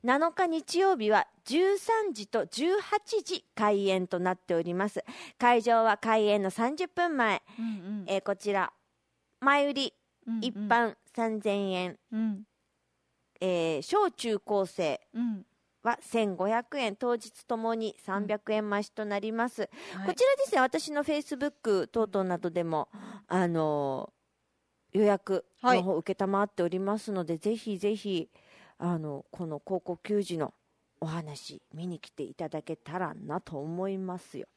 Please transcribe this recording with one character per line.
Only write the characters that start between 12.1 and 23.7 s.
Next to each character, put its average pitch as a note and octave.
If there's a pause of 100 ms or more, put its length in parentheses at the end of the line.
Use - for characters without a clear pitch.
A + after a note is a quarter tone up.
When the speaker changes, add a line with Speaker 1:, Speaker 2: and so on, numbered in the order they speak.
Speaker 2:
う A3
ん。 G#3+ (960)
Speaker 1:
え E3
ー、 -
小 G4
中 A3
高 G3
生 E3 (140)
Speaker 2:
う A3+
ん。 A3 (380)
Speaker 1:
は A#3
千 G#3
五 F#3
百 A#3
円、 A3
当 A#3+
日 -
と A#3
も A3+
に A3 (100)
三 G3+
百 G#3+
円 G#3+
増 G3+
し -
と G#3+
な G3+
り G#3+
ま A3+
す。 G#3+ (240)
Speaker 2:
う F#3
ん。 -
は F#3+
い。 -
Speaker 1:
こ F4+
ち A#4+
ら C5+
で C5+
す G#4+
ね、 C4
私 D4+
の D4
Facebook C#4+
等 A3
々 F#3+
な F3+
ど F3
で E3+
も、 D#3+
Speaker 2:
う -
ん。 - (280)
Speaker 1:
あ F3+
の、 D3 (840)